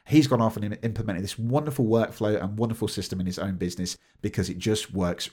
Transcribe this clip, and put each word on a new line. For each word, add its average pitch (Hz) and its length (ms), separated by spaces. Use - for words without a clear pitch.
He's 147 200
gone 120 140
off 113 140
and 104 100
im-, 104 160
implemented 104 420
this - 140
wonderful 120 480
workflow 107 580
and 101 140
wonderful 113 300
system 95 320
in 92 80
his 90 120
own 95 160
business 87 420
because 101 280
it 90 80
just 107 360
works 90 400